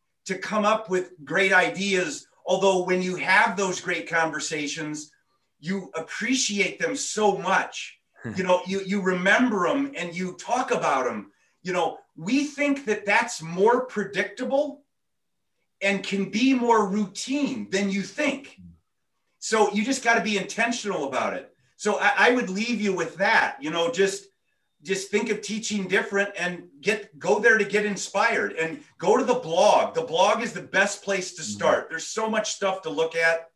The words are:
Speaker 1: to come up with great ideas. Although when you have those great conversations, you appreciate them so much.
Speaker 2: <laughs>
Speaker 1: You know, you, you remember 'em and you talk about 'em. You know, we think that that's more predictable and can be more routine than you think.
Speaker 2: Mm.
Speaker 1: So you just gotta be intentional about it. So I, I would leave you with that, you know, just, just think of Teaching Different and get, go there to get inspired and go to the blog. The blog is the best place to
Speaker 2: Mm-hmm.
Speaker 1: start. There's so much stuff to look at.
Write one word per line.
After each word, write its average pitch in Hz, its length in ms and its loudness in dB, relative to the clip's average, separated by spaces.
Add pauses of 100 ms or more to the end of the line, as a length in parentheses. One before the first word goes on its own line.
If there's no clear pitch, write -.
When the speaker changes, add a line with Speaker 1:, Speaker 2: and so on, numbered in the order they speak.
(260)
Speaker 1:
to 190 120 -4
come 208 280 -2
up 214 240 0
with 180 220 -2 (120)
great 190 300 2
ideas. 180 720 0 (200)
Although 185 380 4
when 180 180 2
you 180 140 -4
have 190 380 2
those 190 260 -2
great 170 280 -6
conversations, 151 1000 -4 (480)
you 185 360 -6
appreciate 202 840 -2
them 175 160 0
so 208 420 0
much. - 640 -2 (240)
Speaker 2:
<laughs> 113 120 -8
Speaker 1:
You 185 80 -2
know, 180 220 4
you, 190 160 -4
you 190 200 -2
remember 185 680 2
'em 139 280 0
and 170 200 -8
you 185 180 -6
talk 247 380 -2
about 165 360 0
'em. 107 240 -8 (300)
You 180 120 -6
know, 180 260 -2 (180)
we 240 280 0
think 285 400 -2
that 214 200 -2
that's 233 380 0
more 208 420 2
predictable 269 960 -4 (960)
and 196 240 0
can 196 280 -2
be 262 240 4
more 233 320 4
routine 208 840 -4
than 196 220 0
you 196 100 -2
think. - 460 -4 (120)
Speaker 2:
Mm. 85 120 -20 (680)
Speaker 1:
So 214 360 2
you 214 120 0
just 262 180 -2
gotta 233 180 4
be 208 180 0
intentional 180 680 -4
about 110 280 -4
it. - 160 -12 (260)
So 208 220 0
I, 202 180 4
I 220 140 6
would 240 180 0
leave 214 320 -4
you 202 120 0
with 165 240 -4
that, 208 440 2
you 151 80 -4
know, 170 220 0
just, 185 340 0 (560)
just 185 300 -6
think 226 180 0
of 208 140 -4
Teaching 202 440 -4
Different 196 480 0
and 175 280 -6 (180)
get, 208 380 -4
go 180 200 2
there 226 200 6
to 202 60 2
get 202 200 0
inspired 208 680 0
and 160 280 -4 (160)
go 202 200 4
to 233 60 4
the 208 120 4
blog. 175 580 4
The 165 80 0
blog 202 400 2
is 240 100 -4
the - 120 -10
best 196 400 0
place 190 320 -4
to 160 80 -12
Speaker 2:
Mm-hmm. 208 140 -8
Speaker 1:
start. 160 340 2
There's 160 160 -6
so 220 200 -2
much 214 260 -2
stuff 190 300 -2
to 160 60 -6
look 160 260 0
at. 165 400 2